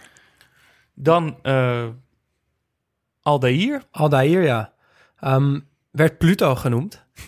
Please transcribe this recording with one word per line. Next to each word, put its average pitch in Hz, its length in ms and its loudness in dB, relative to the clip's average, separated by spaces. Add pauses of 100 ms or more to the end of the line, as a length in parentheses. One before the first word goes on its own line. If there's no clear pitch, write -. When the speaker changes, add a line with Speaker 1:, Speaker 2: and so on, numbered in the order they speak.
(920)
Speaker 1:
Dan, 160 480 0
eh, 127 420 -2 (1400)
Aldair. 147 600 -2 (100)
Speaker 2:
Aldair, 151 520 2
ja. 120 300 -2 (460)
Ehm, 139 400 0 (320)
werd 160 260 0
Pluto 170 380 2
genoemd, 127 500 -6 (220)